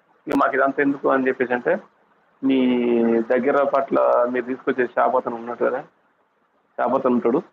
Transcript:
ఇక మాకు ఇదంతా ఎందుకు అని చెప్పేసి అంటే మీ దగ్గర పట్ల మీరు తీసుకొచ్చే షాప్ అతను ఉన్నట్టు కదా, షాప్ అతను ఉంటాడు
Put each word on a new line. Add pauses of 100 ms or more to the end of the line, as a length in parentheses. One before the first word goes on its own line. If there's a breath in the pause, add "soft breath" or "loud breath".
(280)
ఇక
మాకు
ఇదంతా
ఎందుకు
అని
చెప్పేసి
అంటే (680)
మీ (720)
దగ్గర
పట్ల (340)
మీరు
తీసుకొచ్చే (100)
షాప్
అతను
ఉన్నట్టు
కదా, (960)
షాప్
అతను
ఉంటాడు (140)